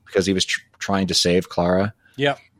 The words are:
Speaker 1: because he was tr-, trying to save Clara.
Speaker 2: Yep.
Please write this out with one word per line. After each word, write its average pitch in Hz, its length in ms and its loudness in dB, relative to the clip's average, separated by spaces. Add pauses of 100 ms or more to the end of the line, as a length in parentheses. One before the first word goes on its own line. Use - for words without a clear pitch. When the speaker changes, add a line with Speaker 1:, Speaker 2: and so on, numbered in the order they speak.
Speaker 1:
because 95 200 0
he 98 80 0
was 92 120 -2
tr-, - 160 -6 (180)
trying 98 280 -2
to 90 60 -4
save 90 340 2
Clara. 92 460 0 (240)
Speaker 2:
Yep. 139 200 0 (220)